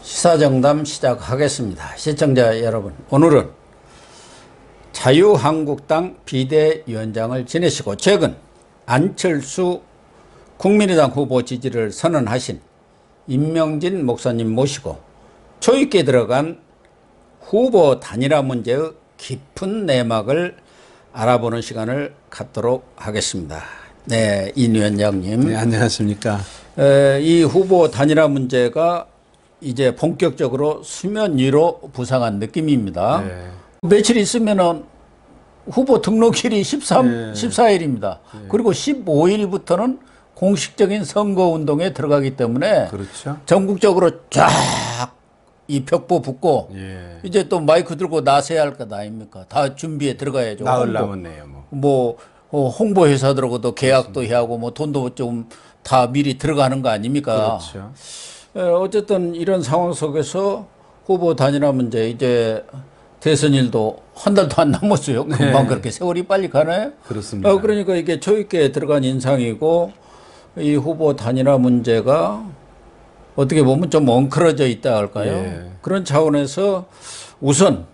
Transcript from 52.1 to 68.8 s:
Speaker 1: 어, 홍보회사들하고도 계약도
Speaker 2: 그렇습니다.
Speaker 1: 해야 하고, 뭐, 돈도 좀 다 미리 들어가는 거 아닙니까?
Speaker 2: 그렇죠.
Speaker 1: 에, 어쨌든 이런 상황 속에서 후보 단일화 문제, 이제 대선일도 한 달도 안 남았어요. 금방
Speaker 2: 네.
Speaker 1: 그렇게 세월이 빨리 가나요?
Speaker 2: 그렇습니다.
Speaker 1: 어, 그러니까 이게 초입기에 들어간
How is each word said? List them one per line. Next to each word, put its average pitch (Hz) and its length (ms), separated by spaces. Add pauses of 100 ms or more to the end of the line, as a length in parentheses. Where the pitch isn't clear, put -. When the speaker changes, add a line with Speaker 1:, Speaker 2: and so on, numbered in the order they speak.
Speaker 1:
어, 143 180
홍보회사들하고도 135 1080
계약도 131 360
Speaker 2:
그렇습니다. 110 220
Speaker 1:
해야 120 60
하고, 117 180
뭐, 117 160
돈도 139 420
좀 120 320 (360)
다 127 280
미리 139 260
들어가는 139 440
거 127 80
아닙니까? 110 680 (140)
Speaker 2:
그렇죠. 104 220 (640)
Speaker 1:
에, 190 40
어쨌든 185 720
이런 170 300
상황 170 300
속에서 165 720 (380)
후보 175 320
단일화 143 340
문제, 117 380
이제 120 560 (560)
대선일도 131 760 (160)
한 - 200
달도 180 280
안 147 100
남았어요. 147 560
금방 139 360
Speaker 2:
네. 127 60
Speaker 1:
그렇게 110 200
세월이 175 340
빨리 190 260
가나요? 175 420 (160)
Speaker 2:
그렇습니다. 190 420
Speaker 1:
어, 196 120
그러니까 202 340
이게 165 240
초입기에 180 540
들어간 143 320